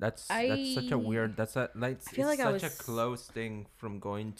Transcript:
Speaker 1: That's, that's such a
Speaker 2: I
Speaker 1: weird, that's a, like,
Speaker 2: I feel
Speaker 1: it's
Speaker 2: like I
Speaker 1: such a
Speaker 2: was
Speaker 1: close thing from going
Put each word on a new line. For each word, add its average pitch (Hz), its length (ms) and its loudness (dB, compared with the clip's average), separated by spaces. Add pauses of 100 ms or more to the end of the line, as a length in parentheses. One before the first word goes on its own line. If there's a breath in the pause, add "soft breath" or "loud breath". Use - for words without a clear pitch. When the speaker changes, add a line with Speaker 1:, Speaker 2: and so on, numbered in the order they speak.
Speaker 1:
That's, - 280 -2
that's 262 460 2
such 254 180 0
a - 20 4
Speaker 2:
I - 20 4
Speaker 1:
weird, 113 400 2
that's 110 200 -2
a, 127 180 2
like, 123 320 -2
Speaker 2:
I - 60 -10
feel 277 180 2
Speaker 1:
it's 294 80 4
Speaker 2:
like 254 80 2
I 214 120 6
Speaker 1:
such 165 40 0
a 170 40 -2
Speaker 2:
was - 140 -6
Speaker 1:
close 120 480 0
thing 107 380 -6 (100)
from 104 220 -6
going 104 420 -4